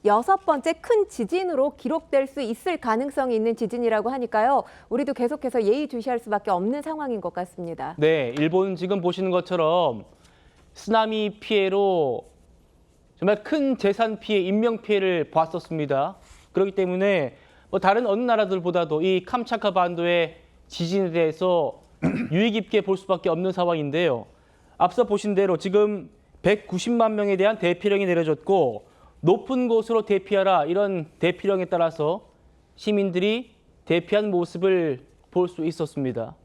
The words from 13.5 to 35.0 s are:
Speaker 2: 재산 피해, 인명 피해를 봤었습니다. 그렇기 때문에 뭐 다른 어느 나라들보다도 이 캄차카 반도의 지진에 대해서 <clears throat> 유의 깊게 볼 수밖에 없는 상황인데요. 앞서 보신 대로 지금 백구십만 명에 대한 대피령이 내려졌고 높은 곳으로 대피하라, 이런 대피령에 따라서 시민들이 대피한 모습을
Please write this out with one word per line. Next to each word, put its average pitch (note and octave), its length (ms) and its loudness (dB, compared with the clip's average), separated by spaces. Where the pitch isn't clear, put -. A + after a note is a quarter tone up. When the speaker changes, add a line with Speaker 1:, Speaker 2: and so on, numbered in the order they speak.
Speaker 2:
재산 G#3+ 420 0
피해, G#3 220 0
인명 G#3+ 400 0
피해를 F#3+ 500 0
봤었습니다. D#3+ 840 -2
그렇기 F#3+ 220 0
때문에 F#3 640 0
뭐 F#3+ 100 -2
다른 G#3 260 4
어느 G#3 160 0
나라들보다도 F3+ 800 0
이 F#3 240 2
캄차카 A#3 460 -2
반도의 F3 640 0
지진에 F3 440 -2
대해서 E3 680 0
<clears throat> F#3 300 -2
유의 G#3 200 2
깊게 G#3 300 0
볼 F#3+ 160 -2
수밖에 F#3 320 -2
없는 F3+ 240 0
상황인데요. D#3+ 760 0
앞서 F3+ 280 2
보신 G#3 280 -2
대로 F#3+ 220 2
지금 G3+ 540 0
백구십만 A3 720 0
명에 G3+ 220 0
대한 G#3 200 2
대피령이 G3 480 0
내려졌고 D#3 800 0
높은 A3+ 480 2
곳으로 A3 360 0
대피하라, F#3+ 600 2
이런 F#3 420 0
대피령에 F#3 460 0
따라서 E3 640 -2
시민들이 G3+ 800 0
대피한 G3+ 440 0
모습을 F3 760 0